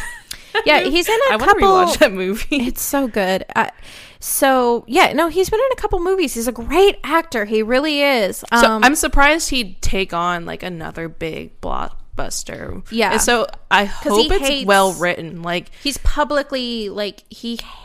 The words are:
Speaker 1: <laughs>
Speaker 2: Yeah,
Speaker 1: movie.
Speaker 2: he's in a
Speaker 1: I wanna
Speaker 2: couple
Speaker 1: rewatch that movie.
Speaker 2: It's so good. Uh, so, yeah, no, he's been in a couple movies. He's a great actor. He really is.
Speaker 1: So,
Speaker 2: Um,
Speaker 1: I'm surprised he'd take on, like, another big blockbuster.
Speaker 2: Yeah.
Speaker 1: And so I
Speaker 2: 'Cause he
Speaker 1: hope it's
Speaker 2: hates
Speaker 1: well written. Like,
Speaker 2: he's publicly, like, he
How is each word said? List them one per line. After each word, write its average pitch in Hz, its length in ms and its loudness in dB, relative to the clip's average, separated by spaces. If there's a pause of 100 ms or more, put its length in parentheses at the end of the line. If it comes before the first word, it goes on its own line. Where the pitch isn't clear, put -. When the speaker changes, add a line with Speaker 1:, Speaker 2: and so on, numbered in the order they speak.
(320)
Speaker 1:
<laughs> - 340 -4
Speaker 2:
Yeah, 294 140 6
Speaker 1:
movie. 359 100 0
Speaker 2:
he's 339 180 0
in 440 100 2 (120)
a - 20 2
Speaker 1:
I - 40 2
wanna 302 180 4
Speaker 2:
couple 392 140 4
Speaker 1:
rewatch 359 320 4
that 262 120 6
movie. 190 440 -2 (100)
Speaker 2:
It's 240 160 -6
so 277 260 -2
good. 190 380 -2 (100)
Uh, 226 140 0 (480)
so, 254 680 2
yeah, 311 280 2
no, 330 140 2
he's 359 200 0
been 440 120 0
in 523 120 2
a 480 40 -6
couple 403 240 -2
movies. 359 340 -2
He's 226 120 -6
a 247 60 -2
great 254 500 2
actor. 277 440 -2
He 220 160 0
really 285 400 0
is. 247 420 0 (160)
Speaker 1:
So, 226 100 6
Speaker 2:
Um, 220 140 2
Speaker 1:
I'm 269 120 6
surprised 302 520 4
he'd 240 320 -4
take 190 320 0
on, 175 320 -4
like, 165 180 -10
another 165 460 -10
big - 540 -10
blockbuster. - 1300 -8
Speaker 2:
Yeah. 220 220 -2
Speaker 1:
And 226 100 2
so 233 240 2 (240)
I 196 160 4
Speaker 2:
'Cause 208 320 -2
he 247 100 4
Speaker 1:
hope - 40 2
it's 277 160 2
Speaker 2:
hates 277 180 -2
Speaker 1:
well 196 260 4
written. 165 500 -6
Like, 175 280 -6 (120)
Speaker 2:
he's 277 160 -6
publicly, 262 920 -2
like, 202 400 -8
he 233 260 -10 (280)